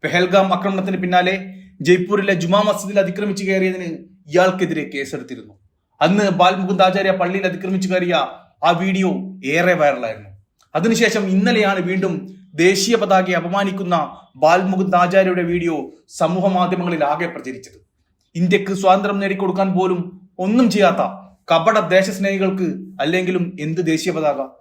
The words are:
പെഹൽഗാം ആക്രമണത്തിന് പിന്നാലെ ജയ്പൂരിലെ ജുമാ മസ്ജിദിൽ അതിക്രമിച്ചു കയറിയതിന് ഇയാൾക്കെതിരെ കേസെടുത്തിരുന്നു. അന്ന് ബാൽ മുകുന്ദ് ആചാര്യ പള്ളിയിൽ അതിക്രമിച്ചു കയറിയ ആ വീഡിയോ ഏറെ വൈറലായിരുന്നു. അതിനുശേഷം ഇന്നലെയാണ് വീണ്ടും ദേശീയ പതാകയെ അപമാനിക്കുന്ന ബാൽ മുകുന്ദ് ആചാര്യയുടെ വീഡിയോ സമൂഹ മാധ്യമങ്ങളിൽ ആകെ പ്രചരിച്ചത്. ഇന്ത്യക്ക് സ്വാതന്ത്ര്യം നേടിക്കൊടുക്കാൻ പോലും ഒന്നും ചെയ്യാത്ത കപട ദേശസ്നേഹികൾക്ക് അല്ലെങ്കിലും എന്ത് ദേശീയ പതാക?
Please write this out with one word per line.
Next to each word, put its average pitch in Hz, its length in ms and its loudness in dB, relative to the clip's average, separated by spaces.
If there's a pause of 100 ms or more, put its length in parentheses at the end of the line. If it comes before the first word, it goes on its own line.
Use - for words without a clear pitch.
പെഹൽഗാം 180 520 2
ആക്രമണത്തിന് 190 460 -4
പിന്നാലെ 180 320 0 (540)
ജയ്പൂരിലെ 190 540 2
ജുമാ 185 260 2
മസ്ജിദിൽ 202 340 -2
അതിക്രമിച്ചു 196 420 -4
കയറിയതിന് 185 460 -2 (400)
ഇയാൾക്കെതിരെ 180 540 0 (100)
കേസെടുത്തിരുന്നു. 135 600 -12 (460)
അന്ന് 196 260 4 (140)
ബാൽ 185 200 6
മുകുന്ദ് 185 260 2
ആചാര്യ 190 340 2
പള്ളിയിൽ 185 280 -2
അതിക്രമിച്ചു 185 420 -4
കയറിയ 180 260 0 (500)
ആ 170 40 4 (120)
വീഡിയോ 190 280 0 (440)
ഏറെ 175 260 2
വൈറലായിരുന്നു. 117 500 -2 (440)
അതിനുശേഷം 220 480 0 (120)
ഇന്നലെയാണ് 202 540 2
വീണ്ടും 185 260 -2 (500)
ദേശീയ 196 380 4
പതാകയെ 185 380 2
അപമാനിക്കുന്ന 185 560 -2 (460)
ബാൽ 170 180 6 (100)
മുകുന്ദ് 180 320 2
ആചാര്യയുടെ 185 480 2
വീഡിയോ 170 260 -2 (420)
സമൂഹ 180 280 0 (100)
മാധ്യമങ്ങളിൽ 175 540 0
ആകെ 160 240 -2
പ്രചരിച്ചത്. - 440 -14 (600)
ഇന്ത്യക്ക് 190 400 2
സ്വാതന്ത്ര്യം 202 420 2
നേടിക്കൊടുക്കാൻ 196 540 -2
പോലും 185 240 0 (440)
ഒന്നും 233 300 2
ചെയ്യാത്ത 175 280 2 (500)
കപട 196 260 4 (160)
ദേശസ്നേഹികൾക്ക് 190 720 0 (340)
അല്ലെങ്കിലും 180 420 0 (220)
എന്ത് 160 140 -4 (100)
ദേശീയ 160 260 -2
പതാക? 143 240 -2 (200)